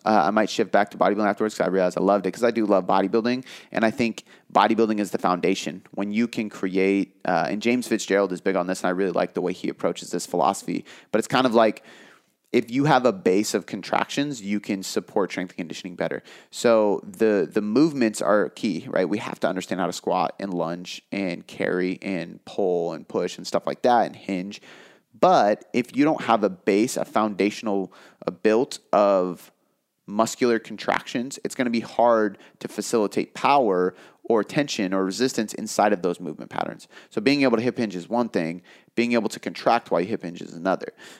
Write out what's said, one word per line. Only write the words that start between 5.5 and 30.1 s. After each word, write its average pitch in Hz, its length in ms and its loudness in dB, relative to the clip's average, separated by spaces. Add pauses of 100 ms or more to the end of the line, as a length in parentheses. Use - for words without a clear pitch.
When 101 200 -6
you 113 140 2
can 113 240 -6
create, 95 760 0
uh, 85 240 0
and 104 140 -4
James 120 240 0
Fitzgerald 98 460 0
is 85 80 -6
big 95 160 0
on 90 100 0
this, 92 160 -4
and 92 60 0
I - 20 2
really 92 220 0
like 90 220 -2
the 90 60 -2
way 90 120 -2
he - 160 -8
approaches - 420 -6
this 175 160 -6
philosophy, - 580 -2 (280)
but 110 80 2
it's - 80 -6
kind 131 180 2
of 110 80 0
like, 110 300 4 (680)
if 113 160 2
you 139 180 0
have 131 200 4
a 113 60 4
base 95 420 0
of 98 120 -4
contractions, 127 760 -4
you 101 160 -2
can 98 240 -4
support 98 480 -2
strength 90 220 -8
and - 60 -12
conditioning 90 360 -10
better. 85 260 -6 (300)
So 110 540 2
the, 104 440 2
the 107 120 -2
movements 120 600 2
are 98 280 2
key, 104 420 -6
right? 90 180 0
We 104 100 -2
have - 220 -10
to - 80 0
understand 92 320 -4
how 87 60 -2
to 87 60 -4
squat 90 480 -2
and 98 120 -8
lunge 87 480 -6 (120)
and 95 340 -6
carry 90 560 -2
and 87 420 -8
pull 87 480 -2
and 78 140 -12
push 90 320 -4
and 90 80 -14
stuff - 220 -4
like - 140 -4
that 120 240 4
and - 100 -12
hinge. 98 440 -8 (600)
But 123 520 4
if 123 240 -2
you 139 80 4
don't 156 180 0
have 117 200 4
a 101 80 2
base, 104 460 0
a - 80 -2
foundational, 104 880 -2 (340)
a 90 60 -2
built 110 480 0 (120)
of 95 600 2 (560)
muscular 110 500 2